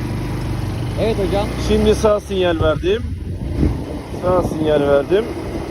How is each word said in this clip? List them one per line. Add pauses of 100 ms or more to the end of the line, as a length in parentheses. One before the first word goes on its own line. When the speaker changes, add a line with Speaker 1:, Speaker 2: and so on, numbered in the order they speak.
(1000)
Speaker 1:
Evet (120)
hocam. (200)
Speaker 2:
Şimdi
sağ
sinyal
verdim. (1200)
Sağ
sinyal
verdim. (460)